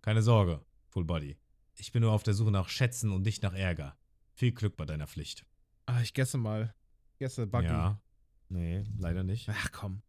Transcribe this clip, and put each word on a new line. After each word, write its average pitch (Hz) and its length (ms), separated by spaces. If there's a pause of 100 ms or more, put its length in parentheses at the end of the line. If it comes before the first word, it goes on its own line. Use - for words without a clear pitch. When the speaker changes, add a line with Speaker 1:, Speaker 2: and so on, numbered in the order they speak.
Speaker 1:
„Keine 110 200
Sorge, 104 420 (240)
Fullbody. 80 500 (420)
Ich - 120
bin 117 100
nur 113 100
auf 107 120
der 107 100
Suche 107 180
nach 95 180
Schätzen 120 420
und 95 120
nicht 107 200
nach 92 100
Ärger. 85 440 (380)
Viel 123 160
Glück 107 260
bei 78 80
deiner 76 220
Pflicht.“ - 380 (420)
Speaker 2:
Ah, 120 140
ich 113 120
gesse 131 240
mal. 110 360 (400)
Ich - 60
gesse 127 260
Buggy. 95 220
Speaker 1:
Ja. 82 340 (480)
Nee, 90 360 (120)
leider 90 260
nicht. 101 260
Speaker 2:
Ach - 220
komm. 101 380